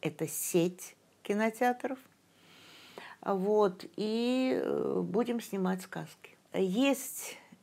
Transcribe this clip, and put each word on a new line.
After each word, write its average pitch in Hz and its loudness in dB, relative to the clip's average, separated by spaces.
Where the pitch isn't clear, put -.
эта 156 -4
сеть - 0
кинотеатров. 226 0
Вот, 196 2
и, 240 2
э, - 0
будем 226 0
снимать 185 -2
сказки. - -12
Есть 233 0